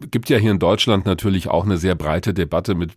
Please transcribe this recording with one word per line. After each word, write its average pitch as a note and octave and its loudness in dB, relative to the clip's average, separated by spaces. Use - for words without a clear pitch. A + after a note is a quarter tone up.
Gibt A#2+ -2
ja C#3 4
hier G#2+ 4
in F#2+ 0
Deutschland G2 2
natürlich F#2+ 0
auch F2 0
eine G2 0
sehr F2+ 0
breite D#2+ -2
Debatte E2+ -2
mit E2+ -4